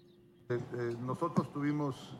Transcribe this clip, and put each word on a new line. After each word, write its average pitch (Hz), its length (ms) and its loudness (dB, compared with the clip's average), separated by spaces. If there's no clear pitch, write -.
Eh, 120 80 2
eh, 120 420 -2
nosotros 127 520 2
tuvimos 147 680 0